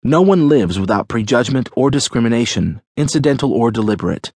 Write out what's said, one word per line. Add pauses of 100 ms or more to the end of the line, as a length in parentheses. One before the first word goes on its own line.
No
one
lives
without
prejudgment
or
discrimination, (140)
incidental
or
deliberate.